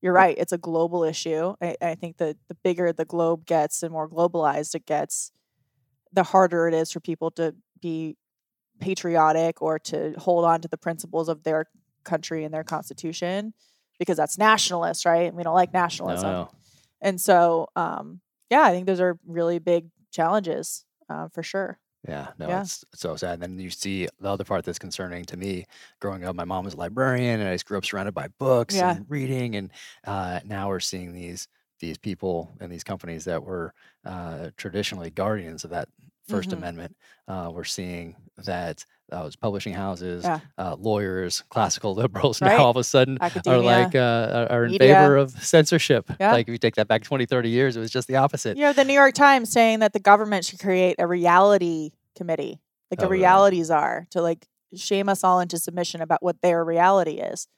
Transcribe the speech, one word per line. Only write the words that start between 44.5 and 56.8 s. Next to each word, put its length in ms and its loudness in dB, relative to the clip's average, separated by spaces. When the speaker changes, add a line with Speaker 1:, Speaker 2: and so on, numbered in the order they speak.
Speaker 2:
are, 100 0
are 60 2
in 60 -2
Speaker 1:
Media. 240 10
Speaker 2:
favor 220 8
of 140 2
censorship. 680 4
Speaker 1:
Yeah. 120 4
Speaker 2:
Like, 160 4
if 40 -8
you 80 -6
take 160 2
that 120 2
back 160 2
twenty, 220 -2
thirty 240 0
years, 260 2
it 60 -6
was 100 -4
just 160 -4
the 100 -2
opposite. 380 0
Speaker 1:
You 80 -2
know, 80 4
the 140 4
New 80 0
York 220 8
Times 360 6
saying 280 4
that 140 2
the 60 0
government 460 4
should 140 -12
create 400 2
a 80 2
reality 840 4
committee, 460 -6
like 100 -4
a 40 0
Speaker 2:
Oh, 40 0
really? 140 2
Speaker 1:
reality 400 6
czar, 480 0
to, 100 -2
like, 260 -2
shame 340 -2
us 140 0
all 160 4
into 180 -4
submission 440 -6
about 220 0
what 180 -2
their 220 4
reality 560 2